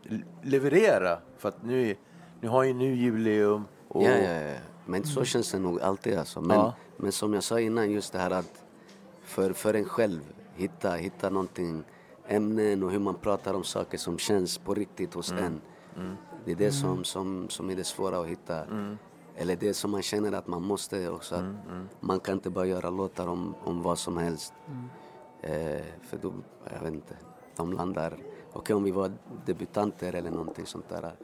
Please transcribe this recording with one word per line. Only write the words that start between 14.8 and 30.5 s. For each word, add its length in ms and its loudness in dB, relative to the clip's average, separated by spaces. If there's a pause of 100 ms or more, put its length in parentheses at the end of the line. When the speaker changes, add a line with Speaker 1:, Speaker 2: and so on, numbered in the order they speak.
Speaker 2:
hos 180 -6
Speaker 1:
Mm. 120 0
Speaker 2:
en. 180 -4 (360)
Speaker 1:
Mm. 180 -8 (300)
Speaker 2:
Det 60 -2
är 40 -2
det 80 2
Speaker 3:
Mm. 100 4
Speaker 2:
som, 300 0
som, 460 -4
som 200 -6
är 60 -4
det 80 -4
svåra 360 -2
att 80 -2
hitta. 360 -6
Speaker 1:
Mm. 340 -6 (380)
Speaker 2:
Eller 200 0
det 180 0
som 180 -2
man 100 -2
känner 300 0
att 160 -4
man 140 -4
måste 480 -2
också. 260 -6
Att 60 0
Speaker 1:
Mm, 160 -6 (140)
mm. 160 -8 (120)
Speaker 2:
man 200 2
kan 140 0
inte 160 -2
bara 160 0
göra 240 0
låtar 380 -2
om, 360 -2
om 180 -2
vad 180 2
som 180 -4
helst. 360 -2 (140)
Speaker 3:
Mm. 220 -8 (520)
Speaker 2:
Eh, 420 -4 (200)
för 140 -8
då, 160 -6 (400)
jag 100 -10
vet 100 -4
inte, 200 -10 (420)
de 180 -4
landar. 440 -2 (360)
Okej, 220 0
om 80 4
vi 80 2
var 200 0 (340)
debutanter 720 -2
eller 160 -4
någonting 340 -6